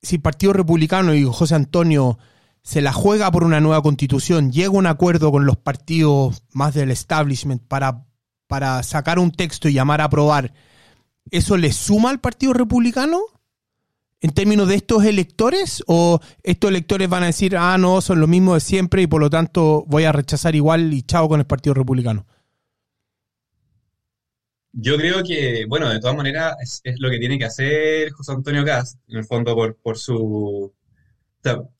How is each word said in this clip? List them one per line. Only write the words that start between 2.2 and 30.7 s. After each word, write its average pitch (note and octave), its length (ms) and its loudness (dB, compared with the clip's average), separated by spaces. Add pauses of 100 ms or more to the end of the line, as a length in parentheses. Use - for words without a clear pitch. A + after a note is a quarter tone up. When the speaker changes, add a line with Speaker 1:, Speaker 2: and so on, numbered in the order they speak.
Speaker 1:
se - 200 -4
la C#3 100 0
juega G#3 380 2
por F3 120 2
una D#3+ 180 4
nueva D#3 220 4
constitución, C#3 720 0
llega F3 160 0
a F#3+ 40 0
un F#3+ 140 4
acuerdo E3 460 2
con C#3 140 4
los C3+ 100 2
partidos C#3+ 960 0
más C3+ 220 -2
del C#3 160 -2
establishment C#3 760 -4
para, C3+ 380 -4 (440)
para C3+ 340 -4
sacar D#3+ 360 -2
un F3 140 2
texto E3+ 340 -6
y D3+ 60 2
llamar D3 300 0
a - 20 0
aprobar, D3 480 0 (800)
eso F#3+ 260 0
le D#3+ 160 2
suma A3 380 2
al C4+ 100 -4
Partido B3+ 320 -2
Republicano B3 680 0 (1040)
en D#3+ 100 0
términos G3+ 380 2
de G3 80 2
estos G#3 280 2
electores? A3 840 0
¿O E3+ 320 4 (240)
estos G3 260 0
electores F#3+ 380 -2
van F3 160 0
a - 20 2
decir, F#3 300 0
"Ah, F3+ 200 2
no, F#3 240 4
son F3+ 200 0
los D#3 80 4
mismos F3+ 260 4
de D#3+ 60 2
siempre F#3+ 420 0
y E3+ 60 2
por D#3 120 2
lo D3 80 2
tanto D#3 600 0
voy D3+ 160 2
a D#3 80 2
rechazar D3 420 -2
igual D#3+ 400 2
y C3 80 -2
chao D#3+ 260 0
con D3+ 120 2
el D3 60 0
Partido C#3 280 -2
Republicano"? B2 500 -2 (2500)
Speaker 2:
Yo B2+ 260 -2
creo F3+ 280 -2
que, C3 440 -4
bueno, C#3+ 200 -2
de A2 100 -2
todas B2 180 -2
maneras D3 460 -4
es, - 220 -14
es B2+ 160 -8
lo B2+ 100 -2
que A#2+ 80 -4
tiene B2 180 -4
que A#2+ 100 -4
hacer D3+ 680 -2
José C#3+ 180 -16
Antonio C#3+ 340 -4
Kast, B2+ 440 -4
en A2+ 100 -10
el A2 60 -8
fondo A#2 320 -2
por, A2+ 220 -2
por A2+ 200 -6
su, - 160 -6
o G#2 580 -4 (680)